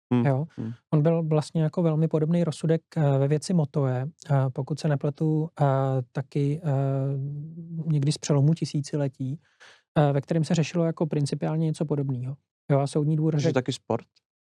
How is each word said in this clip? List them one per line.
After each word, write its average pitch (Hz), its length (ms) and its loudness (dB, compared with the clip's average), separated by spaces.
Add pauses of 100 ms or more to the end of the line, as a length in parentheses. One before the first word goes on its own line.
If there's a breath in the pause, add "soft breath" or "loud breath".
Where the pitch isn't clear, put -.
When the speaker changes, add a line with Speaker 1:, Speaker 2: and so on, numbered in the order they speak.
(140)
Speaker 1:
Hmm, 123 120 4
Speaker 2:
jo. 139 200 0 (100)
Speaker 1:
hmm. 113 160 -6 (180 loud breath)
Speaker 2:
On 151 120 4
byl 165 200 2
vlastně 156 400 0
jako 156 200 0
velmi 160 260 2
podobný 165 360 2
rozsudek, 160 380 0 (140)
eh, 143 220 4
ve 139 100 2
věci 151 260 0
Motoe, 135 480 0 (280)
eh, 143 40 2 (180)
pokud 139 280 -6
se 156 80 -2
nepletu, 156 600 0 (120)
eh, 147 40 2 (480)
taky, 143 520 -2
eh, 156 40 -4 (1160)
někdy 151 260 2
z - 60 -4
přelomu 147 360 4
tisíciletí, 139 880 -4 (580 loud breath)
eh, 147 140 4
ve 139 80 0
kterém 165 240 0
se 175 100 -2
řešilo 165 300 0
jako 165 220 -2
principiálně 156 600 -2
něco 156 180 -2
podobného. 139 520 -4 (340)
Jo, 143 80 4
a 139 80 0
soudní 156 300 0
dvůr 156 160 2
Speaker 1:
Takže 147 120 0
Speaker 2:
řekl 160 100 2
Speaker 1:
taky 131 180 0
sport? - 340 -4 (420)